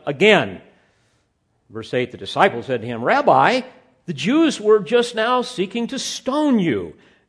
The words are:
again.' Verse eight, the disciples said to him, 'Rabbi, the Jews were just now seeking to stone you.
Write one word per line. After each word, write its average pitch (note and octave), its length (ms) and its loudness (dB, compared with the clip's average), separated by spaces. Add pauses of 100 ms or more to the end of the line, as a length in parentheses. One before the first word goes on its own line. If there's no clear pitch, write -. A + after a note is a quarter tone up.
again.' C#3+ 560 2 (1080)
Verse G#2+ 240 -10
eight, B2+ 180 -2
the G#2 60 -14
disciples A#2+ 480 0
said B2 160 -4
to A2 60 -10
him, A#2 160 -6
'Rabbi, G3+ 580 4 (440)
the F3 80 -8
Jews B3 460 0
were G#3+ 200 4
just A#3+ 360 -2
now A#3+ 260 0
seeking A#3 460 -6
to C4+ 100 -10
stone C#4 640 -2
you. G2+ 340 -2 (360)